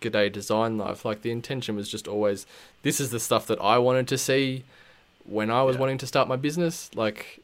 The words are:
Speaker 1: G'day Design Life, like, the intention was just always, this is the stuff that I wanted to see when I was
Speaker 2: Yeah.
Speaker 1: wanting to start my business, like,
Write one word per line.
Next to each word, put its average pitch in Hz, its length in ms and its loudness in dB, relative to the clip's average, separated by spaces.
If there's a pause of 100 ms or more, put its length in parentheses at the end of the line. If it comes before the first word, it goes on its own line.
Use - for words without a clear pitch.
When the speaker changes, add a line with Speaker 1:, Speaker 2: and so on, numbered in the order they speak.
Speaker 1:
G'day 107 300 2
Design 107 480 0
Life, 98 260 -6
like, 107 180 -4
the 117 100 -4
intention 117 420 -6
was 101 140 -6
just - 180 -10
always, 101 400 0 (360)
this 151 180 0
is 135 100 -2
the 117 80 -4
stuff - 300 2
that 110 120 0
I 107 180 6
wanted 127 280 4
to 131 100 -2
see 131 460 0 (600)
when 107 260 -2
I 127 140 4
was 131 100 4
Speaker 2:
Yeah. 131 60 -2
Speaker 1:
wanting 135 180 0
to 131 80 -8
start 135 220 2
my 127 80 0
business, 160 580 -2
like, - 500 -4